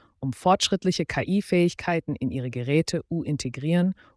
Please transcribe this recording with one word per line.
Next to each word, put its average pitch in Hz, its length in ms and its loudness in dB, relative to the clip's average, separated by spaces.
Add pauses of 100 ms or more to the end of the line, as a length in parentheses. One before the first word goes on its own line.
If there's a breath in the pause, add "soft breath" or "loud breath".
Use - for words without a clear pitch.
(200 soft breath)
um 135 120 -2
fortschrittliche 185 720 2
K-I-Fähigkeiten 175 1120 0
in 135 140 -2
ihre 127 200 -4
Geräte 139 600 0
zu 165 120 -2
integrieren, 156 680 0 (240 soft breath)